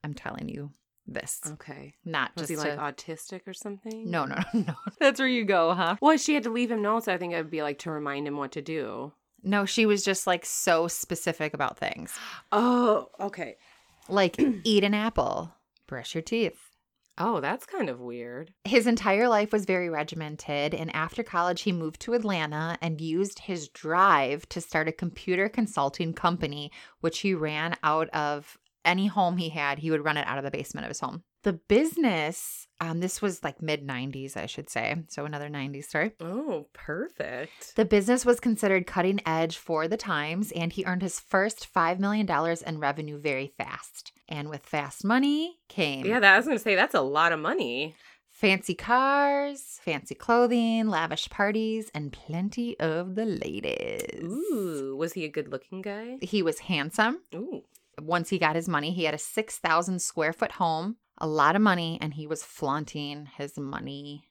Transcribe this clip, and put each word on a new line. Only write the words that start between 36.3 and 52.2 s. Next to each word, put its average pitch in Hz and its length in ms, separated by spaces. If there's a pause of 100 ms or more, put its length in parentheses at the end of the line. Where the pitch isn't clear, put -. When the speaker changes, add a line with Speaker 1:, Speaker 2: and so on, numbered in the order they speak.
Speaker 2:
perfect. - 1040
Speaker 1:
The 220 80
business 214 400
was 240 160
considered 196 440
cutting 190 400
edge 165 320
for 160 300
the 185 100
times, 165 540
and 170 220
he 185 100
earned 185 200
his 180 160
first - 460
five 175 360
million 208 240
dollars 165 360
in 156 180
revenue 147 380
very 139 400
fast. - 540 (160)
And 147 220
with 147 160
fast 147 400
money 285 520 (120)
came 139 360
Speaker 2:
Yeah, 226 140
that, 196 140
I 196 40
was 247 100
gonna 262 120
say, 208 160
that's 196 200
a 170 60
lot 151 300
of 156 80
money. 156 560 (340)
Speaker 1:
fancy 190 440
cars, 285 1080
fancy - 340
clothing, 233 760
lavish 165 400
parties, 220 640
and 147 180
plenty 208 680